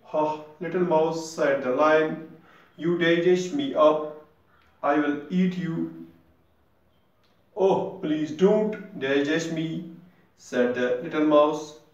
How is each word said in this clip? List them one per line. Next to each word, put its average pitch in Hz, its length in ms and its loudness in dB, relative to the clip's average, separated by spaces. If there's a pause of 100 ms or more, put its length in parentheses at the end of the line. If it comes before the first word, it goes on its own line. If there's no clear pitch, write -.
"Ha, 156 180 -2 (340)
little 180 240 -2
mouse," 160 400 2 (120)
said 139 280 0
the 127 80 -2
lion, 156 460 2 (600)
"you 170 220 -2
digest 170 540 2
me 139 220 -4
up. 151 340 4 (720)
I 147 160 2
will 147 180 0 (140)
eat 185 260 0
you." 165 200 -6 (1800)
"Oh, 190 200 4 (260)
please 151 300 -4
don't 214 440 2 (220)
digest 143 540 -2
me," 160 160 -4 (680)
said 123 380 -2
the 123 140 -2 (120)
little 156 360 -2
mouse. 151 280 2 (300)